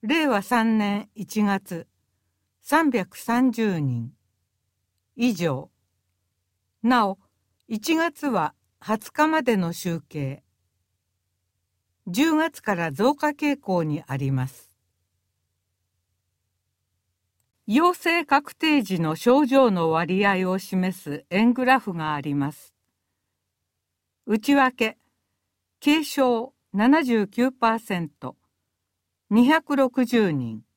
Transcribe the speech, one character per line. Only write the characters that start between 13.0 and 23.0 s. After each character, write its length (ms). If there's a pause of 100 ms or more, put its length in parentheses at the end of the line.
加 140
傾 300
向 240
に 240
あ 80
り 160
ま 160
す。 260 (3000)
陽 260
性 320
確 300
定 260
時 200
の 160
症 280
状 240
の 220
割 340
合 240
を 80
示 400
す 320
円 240
グ 120
ラ 140
フ 140
が 220
あ 60
り 120
ま 200
す。 200 (1500)